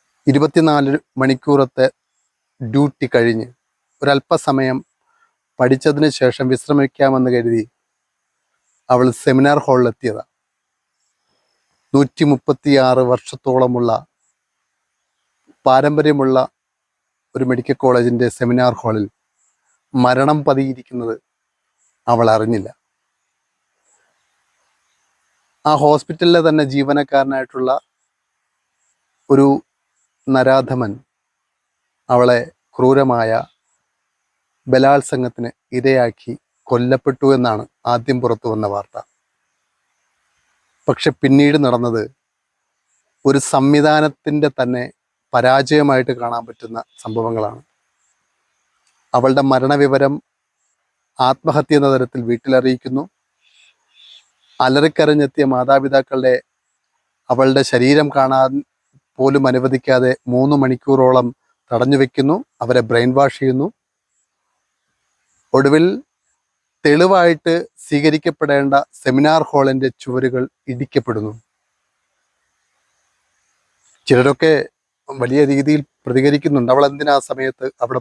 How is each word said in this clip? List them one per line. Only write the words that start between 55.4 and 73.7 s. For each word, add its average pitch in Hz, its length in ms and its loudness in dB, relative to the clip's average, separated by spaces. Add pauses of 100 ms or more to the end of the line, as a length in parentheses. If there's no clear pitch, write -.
മാതാപിതാക്കളുടെ 131 800 0 (1000)
അവളുടെ 131 380 2
ശരീരം 139 460 2
കാണാൻ 131 360 0 (640)
പോലും 135 320 2
അനുവദിക്കാതെ 127 600 0 (220)
മൂന്ന് 139 280 2
മണിക്കൂറോളം 127 680 2 (420)
തടഞ്ഞു 131 320 0
വെക്കുന്നു. 139 340 0 (280)
അവരെ 123 260 0
ബ്രെയിൻ 120 280 0
വാഷ് 139 220 0
ചെയ്യുന്നു. 131 260 -2 (1900)
ഒടുവിൽ 143 300 4 (1000)
തെളിവായിട്ട് 170 680 2 (320)
സ്വീകരിക്കപ്പെടേണ്ട 143 880 -2 (260)
സെമിനാർ 151 500 2
ഹാളിൻ്റെ 135 400 0 (140)
ചുവരുകൾ 127 400 -4 (300)
ഇടിക്കപ്പെടുന്നു. 113 580 -6 (2750)